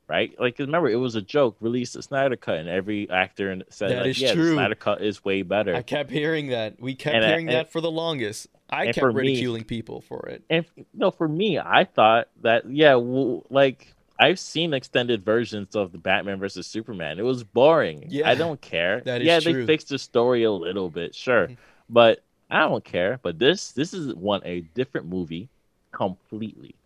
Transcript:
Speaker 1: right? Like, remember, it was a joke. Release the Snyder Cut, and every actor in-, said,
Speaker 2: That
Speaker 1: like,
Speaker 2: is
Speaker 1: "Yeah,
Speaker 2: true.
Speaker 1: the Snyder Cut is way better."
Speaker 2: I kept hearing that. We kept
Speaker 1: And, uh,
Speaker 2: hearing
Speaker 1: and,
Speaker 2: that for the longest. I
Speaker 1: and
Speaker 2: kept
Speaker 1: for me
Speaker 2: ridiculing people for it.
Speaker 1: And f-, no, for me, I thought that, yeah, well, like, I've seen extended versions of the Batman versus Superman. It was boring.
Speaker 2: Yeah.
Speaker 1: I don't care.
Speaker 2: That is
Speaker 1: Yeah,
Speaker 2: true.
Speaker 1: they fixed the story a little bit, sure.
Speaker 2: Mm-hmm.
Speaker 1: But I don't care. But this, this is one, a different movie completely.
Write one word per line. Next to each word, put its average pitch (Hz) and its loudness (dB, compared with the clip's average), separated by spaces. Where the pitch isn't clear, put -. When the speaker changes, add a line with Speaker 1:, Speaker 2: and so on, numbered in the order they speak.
Speaker 1:
right? 87 -2
Like, 123 -2
remember, 147 0
it 107 2
was 123 -2
a 107 -2
joke. 127 0
Release 120 -4
the - -14
Snyder 135 -2
Cut, 104 -4
and 80 -6
every 98 -4
actor 95 -2
in-, 92 -10
said, 101 -4
Speaker 2:
That 123 0
Speaker 1:
like, 120 -2
Speaker 2:
is 127 -4
Speaker 1:
"Yeah, 127 2
Speaker 2:
true. 165 2
Speaker 1:
the 165 2
Snyder 107 0
Cut - -4
is 104 -4
way 98 -2
better." 95 0
Speaker 2:
I 82 -4
kept 139 -6
hearing 147 -4
that. 113 -6
We 131 -8
kept 143 -4
Speaker 1:
And, 110 4
uh, 110 4
Speaker 2:
hearing 165 0
Speaker 1:
and, 127 0
Speaker 2:
that 160 -4
for 165 -4
the 165 -2
longest. 160 -6
I 170 -2
Speaker 1:
and 160 -2
Speaker 2:
kept - -2
Speaker 1:
for 127 4
me 135 0
Speaker 2:
ridiculing 123 -2
people - -10
for - -12
it. - -14
Speaker 1:
And 165 0
f-, - -20
no, 196 0
for 165 -4
me, 165 -2
I 101 4
thought 113 4
that, 113 2
yeah, 147 6
well, 123 0
like, 135 2
I've 156 6
seen 165 -4
extended 123 -2
versions 107 -2
of 95 -2
the 92 -16
Batman 95 -2
versus 95 -8
Superman. 90 -8
It 107 -4
was 123 -2
boring. 120 4
Speaker 2:
Yeah. 143 -2
Speaker 1:
I 123 6
don't 151 -4
care. 90 -2
Speaker 2:
That 123 -4
is 127 0
Speaker 1:
Yeah, 165 6
Speaker 2:
true. 165 0
Speaker 1:
they 117 -2
fixed 156 0
the 139 -6
story 120 2
a 110 4
little 95 -4
bit, 85 -8
sure. 117 2
Speaker 2:
Mm-hmm. 123 -14
Speaker 1:
But 117 6
I - 2
don't 147 0
care. 101 -2
But 85 -6
this, 147 2
this 147 -4
is 156 -6
one, 98 -2
a 87 -6
different 82 -6
movie 90 -6
completely. 104 -8